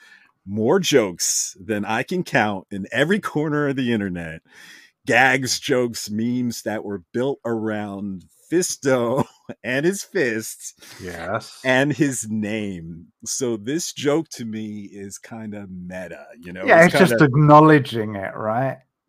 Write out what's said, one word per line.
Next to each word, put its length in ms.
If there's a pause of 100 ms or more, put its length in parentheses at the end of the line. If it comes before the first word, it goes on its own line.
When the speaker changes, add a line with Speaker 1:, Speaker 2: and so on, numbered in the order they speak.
(460)
Speaker 1:
more 340
jokes 800
than 260
I 180
can 200
count 480
in 200
every 280
corner 480
of 80
the 180
internet. 480 (640)
Gags, 520
jokes, 520
memes 520
that 200
were 180 (120)
built 320
around 800 (260)
Fisto 760 (180)
<laughs> 200
and 240
his 160
fists 720 (280)
Speaker 2:
Yes. 640
Speaker 1:
and 280
his 360
name. 800 (180)
So 320
this 340
joke 420
to 120
me 360 (100)
is 260
kinda 500
meta, 600 (100)
you 160
know? 100
Speaker 2:
Yeah, 220
Speaker 1:
It's 80
Speaker 2:
it's 60
just 140
Speaker 1:
kinda 120
Speaker 2:
acknowledging 920
it, 180
right? 420 (300)